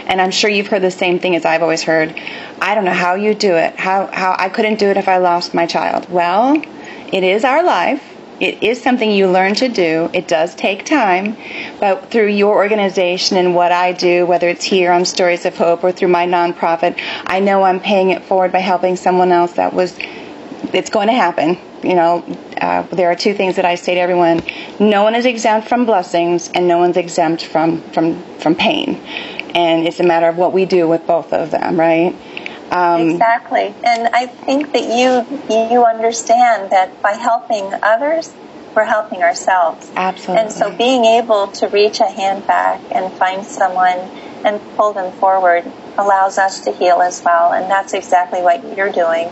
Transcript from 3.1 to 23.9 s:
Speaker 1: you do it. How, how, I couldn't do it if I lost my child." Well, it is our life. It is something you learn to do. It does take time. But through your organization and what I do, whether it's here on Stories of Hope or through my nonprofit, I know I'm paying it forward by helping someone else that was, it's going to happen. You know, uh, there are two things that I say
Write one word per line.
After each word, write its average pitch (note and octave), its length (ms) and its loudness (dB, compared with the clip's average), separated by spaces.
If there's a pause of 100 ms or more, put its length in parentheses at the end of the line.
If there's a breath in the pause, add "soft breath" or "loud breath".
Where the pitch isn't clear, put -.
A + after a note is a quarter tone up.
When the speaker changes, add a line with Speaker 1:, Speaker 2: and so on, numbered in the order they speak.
Speaker 1:
you G#3+ 180 0
do G#3 200 2
it. - 220 0
How, F#3+ 300 -2
how, F#3 320 -2
I F#3 100 -2
couldn't G#3+ 300 -2
do G3+ 100 2
it G3 80 2
if G3 120 0
I F#3 100 4
lost F3 340 0
my E3+ 140 0
child." - 420 -2
Well, F#3 480 2 (560 loud breath)
it F#3+ 100 0
is G3 220 2
our C#4 180 2
life. A#3+ 460 0 (320)
It - 200 -4
is A#3 220 -2
something B3 260 0
you G3 200 2
learn F#3+ 280 2
to C4 120 0
do. E3 440 0
It E3+ 140 -4
does E3+ 300 -2
take G#3 280 -4
time. G#3+ 520 0 (420 loud breath)
But F#3+ 320 0
through A3 160 2
your G#3 300 2
organization F#3+ 800 0
and F3+ 180 2
what F3 160 4
I F3+ 220 2
do, F3 340 2
whether F3 220 2
it's F3 160 -4
here F3+ 260 2
on F3+ 140 4
Stories F3 420 0
of F3 100 -4
Hope E3+ 280 0
or F#3 80 2
through F#3 160 -2
my F3 180 2
nonprofit, F3 720 0 (260 loud breath)
I F#3 140 -2
know G3 240 2
I'm F#3 160 2
paying F#3+ 320 2
it - 140 -2
forward F#3 260 0
by F#3 80 0
helping F#3 380 0
someone F3+ 340 2
else F3 220 2
that F3+ 200 0
was, F3+ 240 -2 (760 loud breath)
it's F#3 180 -4
going G#3 160 0
to A3+ 80 2
happen. F3 420 0 (280)
You F3+ 100 0
know, E3+ 300 2 (360)
uh, F3+ 300 0
there F3 220 0
are - 20 2
two G3+ 200 0
things F#3+ 220 -2
that F#3+ 80 0
I F3 120 2
say F3+ 180 -2